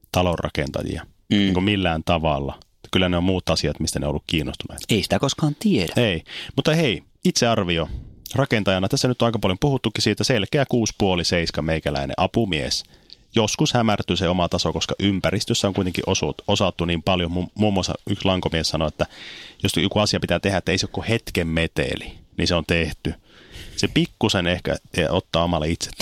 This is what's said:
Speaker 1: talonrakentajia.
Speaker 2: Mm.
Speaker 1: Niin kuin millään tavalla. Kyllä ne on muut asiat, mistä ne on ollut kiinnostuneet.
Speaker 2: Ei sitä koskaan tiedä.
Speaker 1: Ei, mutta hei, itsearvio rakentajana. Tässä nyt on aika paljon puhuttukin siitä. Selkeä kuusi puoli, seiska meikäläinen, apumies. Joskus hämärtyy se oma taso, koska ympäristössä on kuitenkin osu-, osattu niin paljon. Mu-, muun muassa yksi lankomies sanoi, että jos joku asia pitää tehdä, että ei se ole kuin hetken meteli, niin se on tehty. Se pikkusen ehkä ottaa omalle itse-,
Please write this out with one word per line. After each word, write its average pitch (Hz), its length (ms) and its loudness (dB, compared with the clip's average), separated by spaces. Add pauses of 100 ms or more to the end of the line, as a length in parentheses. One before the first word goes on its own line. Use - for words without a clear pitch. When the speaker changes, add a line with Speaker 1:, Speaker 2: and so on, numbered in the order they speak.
(120)
Speaker 1:
talonrakentajia. 80 920 -2 (280)
Speaker 2:
Mm. 107 80 4
Speaker 1:
Niin 98 160 4
kuin 92 100 2
millään 92 400 0
tavalla. 78 560 0 (320)
Kyllä 92 180 4
ne 87 80 2
on 85 60 2
muut 92 260 0
asiat, 78 300 0
mistä 76 200 -2
ne 71 60 -2
on 73 40 0
ollut 73 180 -4
kiinnostuneet. - 520 -4 (100)
Speaker 2:
Ei 107 140 2
sitä - 160 0
koskaan 147 400 0
tiedä. 131 380 2
Speaker 1:
Ei, 101 260 2 (320)
mutta 151 200 2
hei, 156 280 0 (220)
itsearvio 98 640 2 (460)
rakentajana. 101 540 2
Tässä 135 180 0
nyt 127 140 0
on 117 40 4
aika 117 140 0
paljon 95 200 0
puhuttukin 135 440 0
siitä. 104 200 2
Selkeä 131 460 2
kuusi 117 280 0
puoli, 92 260 2
seiska 85 380 0
meikäläinen, 73 560 -2
apumies. 90 640 0 (520)
Joskus 113 380 2
hämärtyy 110 440 0
se 85 120 0
oma 87 200 2
taso, 87 240 0
koska - 260 -4
ympäristössä 98 680 0
on 95 60 0
kuitenkin 92 340 -2
osu-, 85 280 0 (120)
osattu 95 380 0
niin 85 180 -2
paljon. 90 280 0
Mu-, 90 240 -4
muun 104 180 2
muassa 90 200 0 (160)
yksi 101 160 -2
lankomies 85 440 0
sanoi, 78 180 0
että - 180 -2 (580)
jos - 140 0
joku - 220 2
asia 101 200 2
pitää 87 200 0
tehdä, 95 180 0
että - 140 -2
ei 92 60 2
se - 80 -2
ole - 80 -8
kuin 92 140 -6
hetken 101 400 -2
meteli, 82 680 -2 (240)
niin 82 100 0
se 87 80 0
on 80 120 0
tehty. 82 460 -2 (600)
Se 101 120 -2
pikkusen 104 600 0
ehkä 85 280 0 (340)
ottaa 85 340 0
omalle 82 260 0
itse-, - 200 -2 (120)